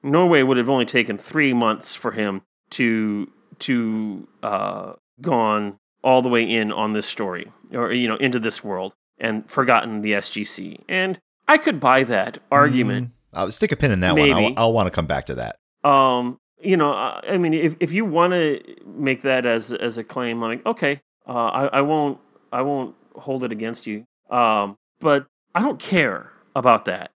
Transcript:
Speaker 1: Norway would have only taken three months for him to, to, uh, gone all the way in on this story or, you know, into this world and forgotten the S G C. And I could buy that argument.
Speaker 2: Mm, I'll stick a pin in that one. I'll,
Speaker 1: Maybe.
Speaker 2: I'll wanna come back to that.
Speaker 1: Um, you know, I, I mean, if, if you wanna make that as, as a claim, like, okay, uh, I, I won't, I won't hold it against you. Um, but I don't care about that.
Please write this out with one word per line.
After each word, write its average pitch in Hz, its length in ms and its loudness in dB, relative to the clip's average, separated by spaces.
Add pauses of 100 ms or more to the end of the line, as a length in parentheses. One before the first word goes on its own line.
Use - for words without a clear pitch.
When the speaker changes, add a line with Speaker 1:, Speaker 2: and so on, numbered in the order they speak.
Speaker 1:
Norway 160 380 4
would 131 140 2
have 123 140 0
only 131 160 2
taken 113 320 0
three 147 340 -2
months 117 440 0
for 113 160 -6
him 104 320 -6 (260)
to, 110 600 -2 (300)
to, 110 680 -4 (140)
uh, 101 520 -6 (280)
gone 107 560 0 (240)
all 131 200 4
the 127 80 -2
way 117 200 2
in 110 220 0
on 107 220 -2
this 104 120 -4
story 92 460 -8 (220)
or, 120 180 -4
you 123 160 0
know, 110 100 -2
into 123 220 0
this 110 240 -6
world 95 300 -8 (260)
and 110 300 -6
forgotten 117 520 0
the 107 120 0
S 101 160 -2
G 104 140 -8
C. - 440 -10
And 185 320 -4 (280)
I 302 100 6
could 269 220 0
buy 131 240 4
that 113 340 -2 (140)
argument. 127 560 2
Speaker 2:
Mm, - 40 -14 (220)
I'll 95 180 -4
stick - 200 0
a 139 40 2
pin 135 160 2
in 95 100 2
that 90 160 4
one. 147 120 6
I'll, 104 60 4
Speaker 1:
Maybe. 107 220 2
Speaker 2:
I'll 117 160 4
wanna 98 180 2
come 82 140 -2
back 71 220 -4
to 67 80 -6
that. 57 220 -10 (320)
Speaker 1:
Um, 127 500 4 (220)
you 180 160 2
know, 147 160 4
I, - 360 -4
I 196 80 0
mean, 165 160 2
if, 160 260 0
if 160 140 -2
you 214 120 0
wanna 170 520 0 (280)
make 131 360 -2
that 131 240 0
as, 117 260 0
as 117 260 -4
a 113 60 -8
claim, 117 380 -6
like, 117 240 -6
okay, 147 360 -2 (240)
uh, 127 60 -12
I, 120 360 0
I 139 140 2
won't, 147 380 0 (320)
I 123 120 -2
won't 139 320 -4 (200)
hold 131 300 -6
it 117 80 -4
against 113 340 -8
you. 107 180 -8 (240)
Um, 107 480 2 (220)
but 143 260 2 (300)
I 185 60 4
don't 254 180 -2
care 120 520 0 (240)
about 120 300 4
that. 90 340 -6